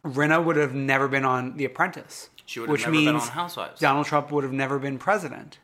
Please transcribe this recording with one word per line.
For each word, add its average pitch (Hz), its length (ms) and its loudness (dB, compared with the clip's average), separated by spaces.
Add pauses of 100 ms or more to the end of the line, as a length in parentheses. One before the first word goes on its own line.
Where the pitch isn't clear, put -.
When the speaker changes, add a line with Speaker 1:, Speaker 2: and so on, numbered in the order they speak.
Speaker 1:
Rinna 151 400 2
would 160 120 2
have 143 180 2
never 135 340 2
been 135 160 0
on 127 320 0
The 143 80 -2
Apprentice. - 680 -4 (140)
Speaker 2:
She - 160 -12
would 117 80 -6
have 151 40 2
Speaker 1:
which 143 100 2
Speaker 2:
never - 100 0
been 156 140 4
Speaker 1:
means 151 180 2
Speaker 2:
on 120 60 -4
Housewives. 160 500 -8
Speaker 1:
Donald 143 260 4
Trump 147 240 0
would 143 140 0
have 131 80 -4
never 135 260 -2
been 135 200 -4
president. 175 640 -4